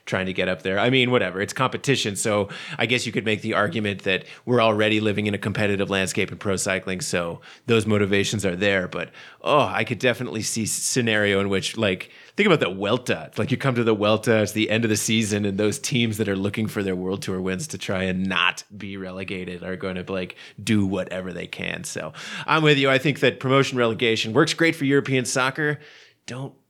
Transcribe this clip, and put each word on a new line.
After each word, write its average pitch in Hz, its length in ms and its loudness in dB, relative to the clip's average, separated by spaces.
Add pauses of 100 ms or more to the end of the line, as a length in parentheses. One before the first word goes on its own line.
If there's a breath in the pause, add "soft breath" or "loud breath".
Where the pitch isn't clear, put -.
trying 95 180 0
to 92 80 -4
get 92 160 0
up 92 140 -4
there. 95 160 -2
I 107 100 4
mean, 127 220 4
whatever, 95 300 2
it's 101 120 -4
competition. 120 640 0
So 104 320 0 (300 loud breath)
I 120 80 0
guess 117 180 2
you 117 80 -6
could 104 140 -2
make 107 160 0
the 110 120 -4
argument 101 500 -2
that 92 200 0 (220 loud breath)
we're 120 160 4
already 107 380 4
living 107 260 0
in 101 80 0
a 95 40 -2
competitive 101 520 0
landscape 95 420 0
in 85 60 -12
pro 98 180 -2
cycling, 95 460 -2
so 85 400 -4 (240 loud breath)
those 113 200 4
motivations 101 600 2
are 90 100 0
there. 95 320 2
But, 87 220 -8 (320 loud breath)
oh, 131 240 4
I 101 180 -2
could 113 140 -4
definitely 113 440 0
see 113 200 -4
s-, 101 100 -2
scenario 107 680 2
in 98 100 0
which, 95 260 -2
like, 101 340 0 (280 loud breath)
think 202 80 4
about 175 140 6
the 95 140 -2
Vuelta. 98 540 -2
It's - 100 -14
like 107 120 0
you 120 80 0
come 135 160 0
to 117 100 2
the 110 100 4
Vuelta, 107 460 4
it's 101 120 0
the 110 180 0
end 113 160 2
of - 20 2
the 107 80 2
season, 104 480 0
and 98 140 -2
those 104 200 0
teams 117 380 0
that 107 120 -2
are 98 80 0
looking 101 320 -2
for 104 140 -4
their 95 140 -2
World 92 240 -4
Tour 92 180 -6
wins 92 300 -4
to - 80 -10
try 95 280 -4
and 92 220 -2
not 90 380 0 (100)
be 98 220 -12
relegated 92 680 -10
are 92 140 -6
gonna, 95 140 -6 (180)
like, 92 280 -6 (260 loud breath)
do 104 240 2
whatever 92 440 -4
they 87 160 -8
can. 90 380 -8
So - 300 -8 (320 loud breath)
I'm 156 160 2
with 151 160 6
you. 135 100 2
I 135 80 4
think 131 240 0
that - 200 2
promotion 131 360 4
relegation 113 560 2
works 156 220 4
great 165 200 2
for 143 120 -2
European 135 400 2
soccer. 143 520 0 (460 loud breath)
Don't 127 300 -10 (160)